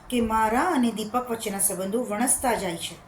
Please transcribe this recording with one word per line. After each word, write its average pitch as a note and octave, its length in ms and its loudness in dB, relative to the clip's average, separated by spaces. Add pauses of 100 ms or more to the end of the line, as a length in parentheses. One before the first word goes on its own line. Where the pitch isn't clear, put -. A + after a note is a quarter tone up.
કે B3 120 0
મારા A3 480 2
અને B3 220 4
દીપક G#3+ 400 -4
વચ્ચેના G#3+ 280 -4
સંબંધો G3 460 0
વણસતા A#3 500 0
જાય F3+ 220 -4
છે, E3+ 200 -8 (120)